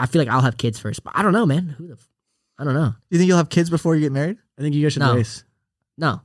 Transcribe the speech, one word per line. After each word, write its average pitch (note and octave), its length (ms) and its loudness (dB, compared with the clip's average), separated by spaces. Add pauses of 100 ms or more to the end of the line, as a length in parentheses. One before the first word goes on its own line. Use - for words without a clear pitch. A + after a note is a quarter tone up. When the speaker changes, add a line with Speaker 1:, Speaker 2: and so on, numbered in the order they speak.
Speaker 1:
I B2+ 40 0
feel E3 140 2
like B2+ 80 0
I'll B2+ 140 2
have B2+ 160 0
kids A#2 200 -4
first. - 240 -8
But - 140 -14
I F3+ 60 0
don't G3+ 100 2
know, A3 140 2
man. E3 220 0 (100)
Who E3+ 80 -16
the D#3 80 -20
f-, - 140 -20 (500)
I C3+ 60 -8
don't C#3 100 -2
know. C3+ 200 0 (140)
Speaker 2:
You F3 100 0
think F3+ 100 4
you'll F3+ 100 4
have D#3+ 100 2
kids E3+ 220 2
before E3 240 0
you D3+ 80 2
get C#3+ 100 0
married? D3+ 240 -2 (220)
Speaker 3:
I C3 40 -8
think D3 120 -2
you D3 80 0
guys D3 100 2
should C#3+ 80 -4
Speaker 1:
No. C3 140 4
Speaker 3:
race. - 300 -2 (520)
Speaker 1:
No. C#3+ 280 -2